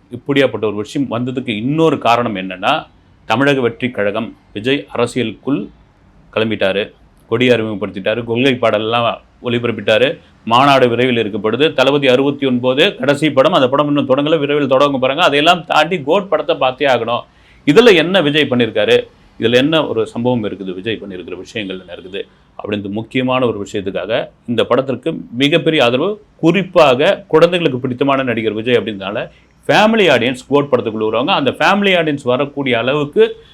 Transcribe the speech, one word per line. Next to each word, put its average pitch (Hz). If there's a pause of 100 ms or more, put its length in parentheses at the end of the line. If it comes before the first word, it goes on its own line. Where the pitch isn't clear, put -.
(100)
இப்படியாப்பட்ட 123
ஒரு 104
விஷயம் 117
வந்ததுக்கு 123
இன்னொரு 139
காரணம் 117
என்னன்னா, 95 (380)
தமிழக 135
வெற்றி 120
கழகம் 104 (160)
விஜய் 131
அரசியலுக்குள் 120 (640)
கிளம்பிட்டாரு, 104 (360)
கொடி 123
அறிமுகப்படுத்திட்டாரு, 110
கொள்கை 123
பாடல்லாம் 113 (220)
ஒளிபரப்பிட்டாரு, 117 (260)
மாநாடு 127
விரைவில் 120
இருக்கப்படுது, 110
தளபதி 139
அறுபத்தி 139
ஒன்பது 127
கடைசி 143
படம், 135
அந்த 139
படம் 147
இன்னும் 143
தொடங்கல, 147
விரைவில் 143
தொடங்க 135
போறாங்க. 135
அதையெல்லாம் 165
தாண்டி 156
கோட் 190
படத்தை 156
பார்த்தே 135
ஆகணும். 117 (440)
இதுல 208
என்ன 170
விஜய் 147
பண்ணியிருக்காரு, 110 (340)
இதுல 113
என்ன 143
ஒரு 110
சம்பவம் 120
இருக்குது, 95
விஜய் 95
பண்ணியிருக்கிற 92
விஷயங்கள் 95
என்ன 87
இருக்குது 90 (420)
அப்படின்றது 101
முக்கியமான 127
ஒரு 101
விஷயத்துக்காக 95 (180)
இந்த 110
படத்திற்கு 131 (120)
மிகப்பெரிய 147
ஆதரவு, 151 (140)
குறிப்பாக 165
குழந்தைகளுக்கு 165
பிடித்தமான 135
நடிகர் 113
விஜய் 113
அப்படின்றதுனால 104 (360)
ஃபேமிலி 208
ஆடியன்ஸ் 127
கோட் 143
படத்துக்குள்ள 110
வருவாங்க. 127
அந்த 143
ஃபேமிலி 190
ஆடியன்ஸ் 156
வரக்கூடிய 127
அளவுக்கு 147 (180)